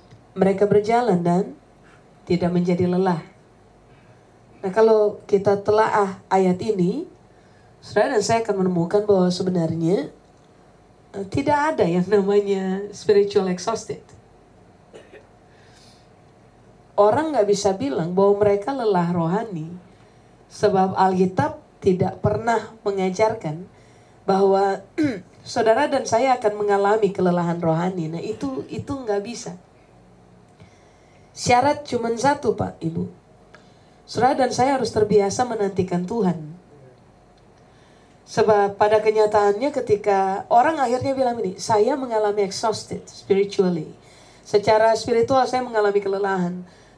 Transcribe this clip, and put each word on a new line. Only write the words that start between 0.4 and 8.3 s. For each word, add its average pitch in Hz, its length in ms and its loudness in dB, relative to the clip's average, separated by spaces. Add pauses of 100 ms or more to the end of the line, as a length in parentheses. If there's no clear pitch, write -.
berjalan 208 500 2
dan 175 320 -2 (720)
tidak 175 300 -2
menjadi 180 320 0
lelah." 180 460 -2 (1300)
Nah, 190 80 -4
kalau 214 560 4
kita 202 320 2
telaah 208 720 0
ayat 185 320 2
ini, 214 480 -2 (720)
saudara 254 320 0
dan 214 80 0
saya 226 240 0